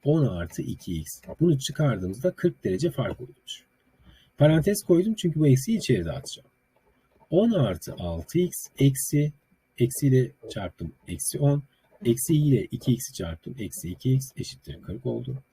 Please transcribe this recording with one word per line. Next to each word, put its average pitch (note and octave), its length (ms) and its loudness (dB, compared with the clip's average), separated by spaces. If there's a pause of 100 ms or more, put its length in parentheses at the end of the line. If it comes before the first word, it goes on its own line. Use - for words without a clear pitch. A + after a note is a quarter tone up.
on D3 220 4
artı E2+ 360 -4
iki E2+ 300 -8
x. D#2+ 160 -6 (320)
Bunu D#3 180 4
çıkardığımızda B2 720 -2
kırk - 340 -2
derece A#2+ 260 0
fark G2+ 300 -6
oluyormuş. - 440 -18 (760)
Parantez D#3+ 480 4
koydum F#3+ 280 4
çünkü D#3+ 260 -2
bu D3+ 80 6
eksiyi C#3 300 4
içeri G2 260 0
dağıtacağım. - 440 -10 (840)
On G#3+ 200 4
artı A#2 480 0
altı E2+ 400 -4
x F3+ 140 2 (260)
eksi, C#3+ 540 2 (460)
eksiyle B2+ 540 2 (220)
çarptım, F2 380 -8 (160)
eksi F#2 300 -6
on. C#3+ 240 2 (420)
Eksi B2 300 2
ile C#3+ 300 4
iki - 280 -2
x'i - 200 -4
çarptım, - 460 -10
eksi - 300 -10
iki A2 240 -2
x C3 120 2 (120)
eşittir - 460 -12
kırk - 240 -10
oldu. B2+ 360 -8 (100)